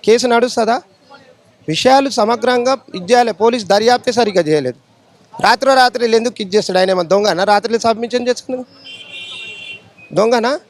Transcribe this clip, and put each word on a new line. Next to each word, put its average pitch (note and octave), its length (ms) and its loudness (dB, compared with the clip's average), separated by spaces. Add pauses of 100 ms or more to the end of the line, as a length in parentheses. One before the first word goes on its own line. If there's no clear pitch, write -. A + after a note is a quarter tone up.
కేసు A3+ 220 2
నడుస్తుందా? A#3 540 0 (840)
విషయాలు C4 420 2
సమగ్రంగా A#3+ 680 0 (180)
ఇది F#3 160 -6
చేయాలి. A#3+ 220 2
పోలీస్ A3+ 320 0
దర్యాప్తే A3+ 460 2
సరిగ్గా G3 320 0
చేయలేదు. D3 340 -2 (640)
రాత్రో B3+ 320 2
రాత్రి B3+ 280 4
వీళ్ళు A3+ 160 2
ఎందుకు A3+ 240 -2
ఇది G3 160 -2
చేస్తాడు? F#3 200 0
ఆయన F#3 120 2
ఏమన్నా F#3 200 0
దొంగనా? G3 340 2
రాత్రి G#3 360 0
సబ్మిషన్ A#3 480 -2
చేస్తాను B3+ 380 -6 (1500)
దొంగనా? A#3 460 0 (100)